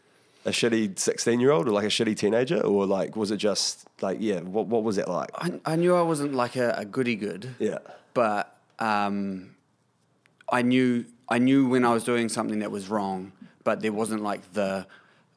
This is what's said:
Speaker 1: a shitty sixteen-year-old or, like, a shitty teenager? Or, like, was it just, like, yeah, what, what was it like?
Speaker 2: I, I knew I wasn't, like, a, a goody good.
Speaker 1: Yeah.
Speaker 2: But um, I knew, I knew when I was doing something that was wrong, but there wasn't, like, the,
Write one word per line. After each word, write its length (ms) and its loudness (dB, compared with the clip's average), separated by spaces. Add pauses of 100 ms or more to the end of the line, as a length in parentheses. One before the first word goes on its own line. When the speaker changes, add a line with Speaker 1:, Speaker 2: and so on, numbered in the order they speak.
(440)
Speaker 1:
a 60 -4
shitty 480 0
sixteen-year-old 720 2
or, 20 2
like, 140 2
a 20 0
shitty 300 0
teenager? 440 2
Or, 260 2
like, 280 0
was 160 -2
it 60 -2
just, 500 -2 (160)
like, 180 -2
yeah, 200 -2
what, 260 -2
what 160 0
was 160 -2
it 80 -2
like? 300 -4
Speaker 2:
I, 280 -6
I 120 -2
knew 180 2
I 80 4
wasn't, 320 -2
like, 220 -2
a, 200 0
a 80 -6
goody 300 -2
good. 460 -8
Speaker 1:
Yeah. 180 -2 (360)
Speaker 2:
But 360 0 (280)
um, 760 -2 (960)
I 120 2
knew, 440 2 (220)
I 100 2
knew 300 6
when 160 4
I 100 4
was 100 0
doing 240 2
something 320 -4
that 100 -4
was 180 -8
wrong, 440 -4 (320)
but 160 0
there 120 -2
wasn't, 300 -2
like, 300 -8
the, 340 -2 (500)